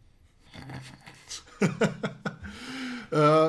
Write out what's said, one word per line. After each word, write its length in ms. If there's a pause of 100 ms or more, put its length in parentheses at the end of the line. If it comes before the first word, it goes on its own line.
(1600)
<laughs> 360 (1120)
Ö, 400